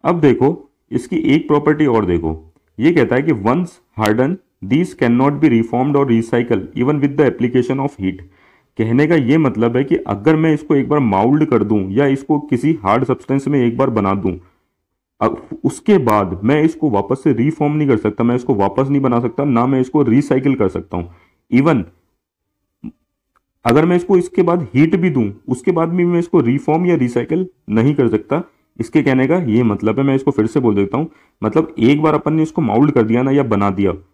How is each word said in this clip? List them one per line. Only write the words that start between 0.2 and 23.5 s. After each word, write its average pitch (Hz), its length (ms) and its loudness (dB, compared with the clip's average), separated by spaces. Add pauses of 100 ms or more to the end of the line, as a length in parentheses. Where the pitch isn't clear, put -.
देखो 135 320 4 (380)
इसकी - 260 -6 (100)
एक 147 220 2
प्रॉपर्टी 147 380 2
और 113 200 2
देखो, 82 280 -2 (440)
ये 151 140 2
कहता 123 240 2
है 135 60 0
कि 160 120 -2
once 127 380 -2 (280)
harden 123 360 0 (280)
these 156 300 0
cannot 135 460 0
be 156 100 4
reformed 120 460 0
or 139 100 2
recycle 117 560 0 (120)
even 135 280 -2
with 139 140 -2
the 147 100 2
application 127 540 -2
of 139 200 -8
heat। 92 220 -6 (560)
कहने 117 280 2
का 170 100 2
ये 139 220 2
मतलब 117 380 0
है 131 80 0
कि 160 120 -2 (100)
अगर 101 300 0
मैं 156 180 2
इसको 147 200 -2
एक 135 140 0
बार 147 120 2
माउल्ड 123 440 2
कर 113 200 2
दूं 104 160 0 (100)
या 127 180 0
इसको 143 320 -2
किसी 135 320 -2 (100)
हार्ड 110 220 2
सब्सटेंस 135 440 -4
में 143 120 0
एक 120 180 0
बार 135 120 0
बना 101 260 0
दूं, 95 160 -2 (880)
अब - 220 -2 (220)
उसके 190 360 2
बाद 101 440 0
मैं 147 180 2
इसको 160 280 0
वापस 101 340 -2
से 151 100 2
रिफॉर्म 147 380 0
नहीं 151 160 0
कर 120 100 2
सकता, - 260 -4
मैं 120 120 0
इसको 123 180 -2
वापस 98 340 0
नहीं 143 140 0
बना 123 180 0
सकता, 123 240 -4
ना 123 220 0
मैं 135 140 0
इसको 135 240 0
रिसाइकिल 135 500 0
कर 101 160 0
सकता 90 260 -10
हूं। 87 80 -6 (460)
Even 127 320 2 (1800)